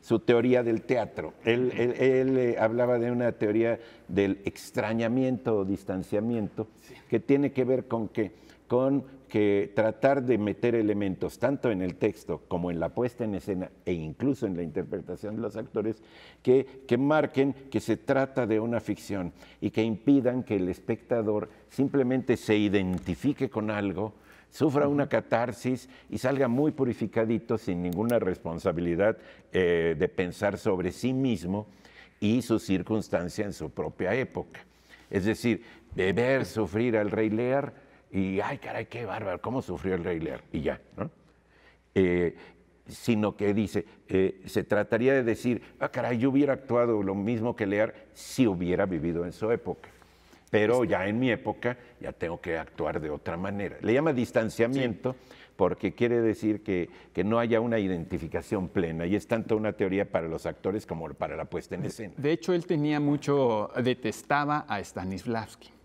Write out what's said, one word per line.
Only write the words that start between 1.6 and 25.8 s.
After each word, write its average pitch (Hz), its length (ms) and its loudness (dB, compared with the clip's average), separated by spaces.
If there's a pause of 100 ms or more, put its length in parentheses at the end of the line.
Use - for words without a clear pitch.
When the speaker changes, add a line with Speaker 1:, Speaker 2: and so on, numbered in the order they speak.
Speaker 1:
él, 120 240 0
él, 131 380 4
eh, 120 220 2
hablaba 120 400 2
de 120 120 0
una 120 220 0
teoría 113 460 0 (280)
del 98 380 2
extrañamiento 117 1120 -2
o 98 80 0
distanciamiento 101 1000 -4 (140)
Speaker 2:
Sí. - 120 -20 (160)
Speaker 1:
que 113 100 2
tiene 139 320 4
que 127 140 0
ver 127 220 0
con 113 200 -2
que, 107 240 -2 (360)
con 131 360 2 (240)
que 101 480 2
tratar 127 480 2
de 120 140 4
meter 104 360 0
elementos 101 640 0
tanto 131 320 0
en 92 120 0
el 90 140 -2
texto - 520 -2
como 87 240 -2
en 82 80 -4
la 82 100 -2
puesta 120 360 -4
en 104 100 -4
escena 90 340 -6 (160)
e 92 80 0
incluso 113 540 -4
en 92 80 -4
la 87 80 -4
interpretación 90 720 -8
de 110 60 -6
los 107 160 -6
actores 110 440 -4 (400)
que, 127 240 6 (220)
que 120 100 4
marquen 139 560 2 (160)
que 110 100 -2
se 107 180 0
trata 135 500 0
de 107 120 4
una 117 200 0
ficción 98 540 -6 (280)
y 104 80 0
que 110 140 2
impidan 123 600 2
que 110 120 -2
el 92 140 0
espectador 107 800 -2 (200)
simplemente 131 680 2
se - 200 2
identifique 98 920 0
con 107 200 -4
algo, 101 440 -2 (360)
sufra 143 380 2
una 143 200 2
catarsis 120 800 -2 (220)